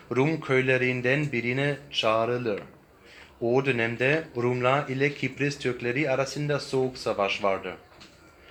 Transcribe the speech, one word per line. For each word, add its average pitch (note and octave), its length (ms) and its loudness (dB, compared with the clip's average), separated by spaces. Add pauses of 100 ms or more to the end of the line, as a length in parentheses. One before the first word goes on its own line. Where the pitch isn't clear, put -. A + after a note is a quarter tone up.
(160)
Rum D3+ 240 2
köylerinden C3 920 2
birine C3 440 -2 (140)
çağrılır. A2+ 720 0 (800)
O C3+ 240 2
dönemde B2 600 2 (120)
Rumlar B2 520 2
ile C#3 260 0
Kipris C#3+ 440 -4
Türkleri B2 520 -2
arasında C#3 500 -2
soğuk C3 380 -2
savaş G2+ 440 -2
vardı. F#2 340 -2 (760)